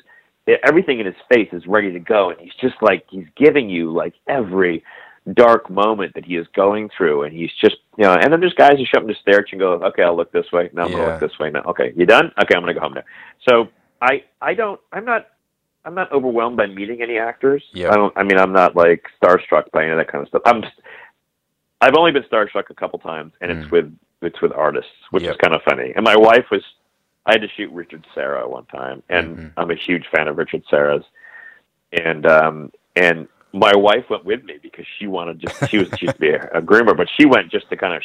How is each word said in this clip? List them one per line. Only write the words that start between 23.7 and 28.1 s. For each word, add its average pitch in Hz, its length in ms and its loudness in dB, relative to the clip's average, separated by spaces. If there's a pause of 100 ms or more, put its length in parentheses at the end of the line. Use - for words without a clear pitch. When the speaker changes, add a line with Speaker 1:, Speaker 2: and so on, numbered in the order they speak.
Speaker 1:
with, 80 260 0 (240)
it's 85 180 -8
with 80 120 -2
artists, 73 380 -4 (200)
which 90 140 -2
Speaker 2:
Yep. 85 80 -4
Speaker 1:
is - 100 -8
kinda 80 260 2
funny. 64 260 -2
And 107 100 -2
my 107 120 6
wife 113 340 6
was, 98 120 -2 (640)
I 110 60 2
had 107 100 2
to 104 60 -10
shoot 95 240 -12
Richard 82 420 -16